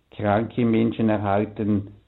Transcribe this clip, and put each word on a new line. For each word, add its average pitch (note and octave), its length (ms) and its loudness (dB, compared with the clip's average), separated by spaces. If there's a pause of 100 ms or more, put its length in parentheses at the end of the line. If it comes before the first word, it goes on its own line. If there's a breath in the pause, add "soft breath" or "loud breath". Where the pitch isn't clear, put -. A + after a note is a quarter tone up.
(100)
Kranke G#2+ 540 0
Menschen A2+ 460 2
erhalten G#2 800 -2 (180)